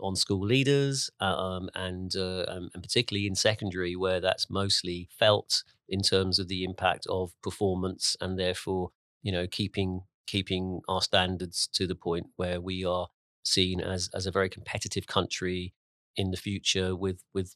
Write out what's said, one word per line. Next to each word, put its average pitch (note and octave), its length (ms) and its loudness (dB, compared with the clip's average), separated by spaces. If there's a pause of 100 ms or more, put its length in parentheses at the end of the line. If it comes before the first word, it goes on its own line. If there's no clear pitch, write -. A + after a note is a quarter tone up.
on F#2+ 140 -2
school G2 300 0
leaders, C3+ 640 2 (100)
um, F#2 540 -2
and, F#2 420 -4
uh, F#2 320 -2
um, F2+ 260 -8
and F2+ 100 -10
particularly G#2 440 0
in F#2+ 80 -2
secondary, F#2 600 0
where F#2 240 2
that's - 300 0
mostly F#2 580 -2 (100)
felt - 460 4 (240)
in G2 140 0
terms F#2+ 380 4
of F#2 80 -2
the F#2 160 -2
impact F#2 440 0
of F#2 340 0
performance F#2 800 0
and F#2 180 -2
therefore, F2+ 520 0 (300)
you G#2 100 -2
know, F2+ 140 0
keeping, F#2 560 -2 (240)
keeping F#2 640 -2
our F#2 140 0
standards F#2 720 2
to G2 120 0
the F2 100 -2
point E2+ 320 -2 (100)
where F2+ 220 -2
we F#2 240 -4
are F2+ 240 0 (360)
seen F#2 380 2
as, F#2 340 -2
as F#2+ 100 -4
a F#2 60 -4
very F#2+ 180 4
competitive - 560 -6
country F2+ 680 -2 (420)
in F#2+ 160 2
the F2+ 60 -2
future F#2+ 580 0
with, F#2 260 -2 (140)
with, F#2 200 -4